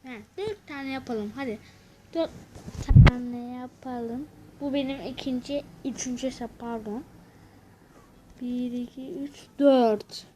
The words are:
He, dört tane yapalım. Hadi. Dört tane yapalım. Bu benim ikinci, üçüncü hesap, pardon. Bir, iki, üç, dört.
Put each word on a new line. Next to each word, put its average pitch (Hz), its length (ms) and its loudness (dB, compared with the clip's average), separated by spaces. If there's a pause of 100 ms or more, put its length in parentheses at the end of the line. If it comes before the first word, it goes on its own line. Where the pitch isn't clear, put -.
He, 240 180 -14 (160)
dört 415 300 -8
tane 277 220 -10
yapalım. 240 460 -6
Hadi. 254 240 -6 (540)
Dört 330 180 -2 (760)
tane 247 460 0
yapalım. 247 720 -8 (340)
Bu 277 120 -4
benim 269 280 -2
ikinci, 269 640 -6 (220)
üçüncü 254 420 -6
hesap, 254 320 -8
pardon. 233 440 -8 (1400)
Bir, 247 300 -4
iki, 247 420 -10
üç, 277 200 -8 (260)
dört. 247 680 4 (100)